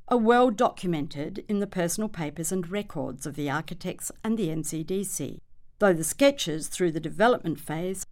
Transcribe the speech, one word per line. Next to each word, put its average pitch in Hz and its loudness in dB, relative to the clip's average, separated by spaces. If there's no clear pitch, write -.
are 247 4
well 240 6
documented 175 -2
in 208 0
the 202 0
personal 190 -2
papers 160 -6
and 175 -2
records 180 -6
of 143 -8
the 143 -2
architects 160 -6
and 226 0
the 160 0
N 156 -2
C 160 -4
D 190 -2
C, - -6
though 202 8
the 160 0
sketches 185 2
through 175 0
the 160 -4
development 160 2
phase 180 -6